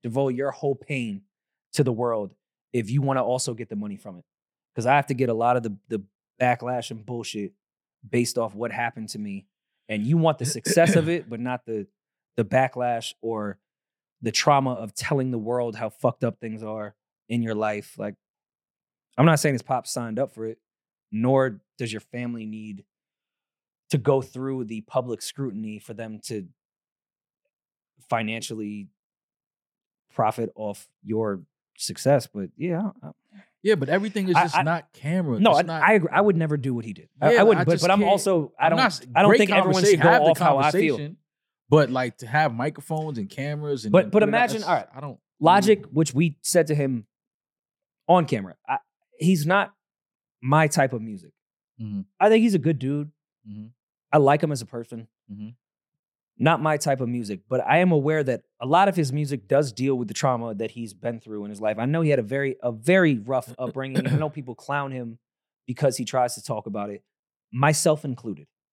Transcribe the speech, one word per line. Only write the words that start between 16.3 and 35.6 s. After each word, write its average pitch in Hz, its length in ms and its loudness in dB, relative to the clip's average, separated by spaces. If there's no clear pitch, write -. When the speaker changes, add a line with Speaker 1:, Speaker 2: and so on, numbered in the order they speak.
Speaker 1:
things 110 240 -12
are 107 320 -10
in 117 140 -2
your 113 120 -4
life. 107 440 -4
Like, 104 160 -8
I'm 131 100 6
not 160 140 4
saying 147 140 2
his 117 80 -4
pop 127 240 -4
signed 117 320 -6
up 139 140 -2
for 110 140 -12
it, 110 120 -12
nor 123 500 2
does 117 140 -8
your 107 80 -10
family 120 460 -12
need 107 380 -14
to 143 80 0
go 135 240 2
through 131 420 -8
the 110 180 -10
public 120 400 -6
scrutiny 110 580 -10
for - 140 -18
them 110 300 -12
to 104 220 -8
financially 110 800 -6
profit 110 420 -2
off 104 340 -12
your 104 380 -4
success. - 500 0
But 98 300 -10
yeah, 175 340 -6
I, 147 80 -16
Speaker 2:
Yeah, 214 140 2
but 135 120 -4
everything 196 400 -2
is 175 80 4
Speaker 1:
I, 156 60 6
Speaker 2:
just 156 140 0
Speaker 1:
I, 170 60 2
Speaker 2:
not 160 300 -4
camera. 151 480 -4
Speaker 1:
no, 214 120 6
Speaker 2:
It's - 80 6